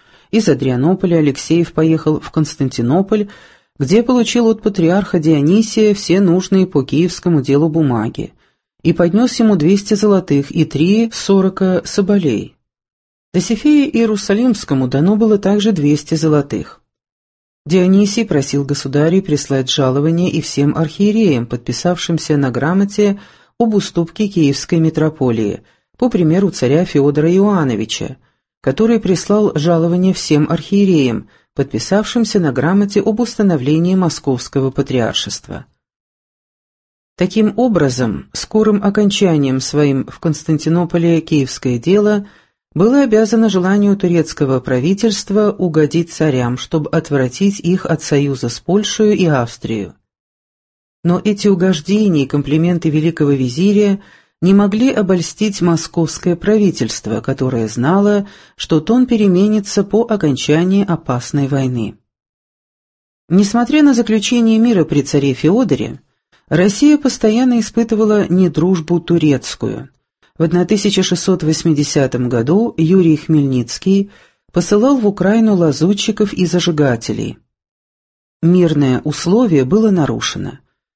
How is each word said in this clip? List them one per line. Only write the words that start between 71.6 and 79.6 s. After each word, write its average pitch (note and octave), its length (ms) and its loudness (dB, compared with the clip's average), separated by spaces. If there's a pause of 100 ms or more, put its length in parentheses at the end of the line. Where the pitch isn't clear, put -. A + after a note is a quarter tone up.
году D3+ 500 0
Юрий E3 400 2
Хмельницкий D3+ 920 0 (420)
посылал G#3+ 460 2
в A3 80 0
Украину G#3 500 2
лазутчиков G3 800 0
и F#3 120 -2
зажигателей. C#3 920 -2 (1040)
Мирное D#3 600 2
условие E3+ 600 0